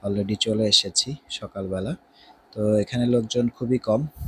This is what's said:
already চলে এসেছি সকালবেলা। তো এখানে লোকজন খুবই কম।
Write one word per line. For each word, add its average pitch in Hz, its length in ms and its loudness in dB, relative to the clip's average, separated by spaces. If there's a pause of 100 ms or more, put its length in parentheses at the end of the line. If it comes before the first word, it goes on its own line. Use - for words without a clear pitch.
already 101 320 0
চলে 107 280 0
এসেছি 104 520 0 (140)
সকালবেলা। 98 640 -6 (560)
তো 107 260 2
এখানে 120 280 0
লোকজন 120 420 2
খুবই 120 300 0
কম। 117 300 0 (200)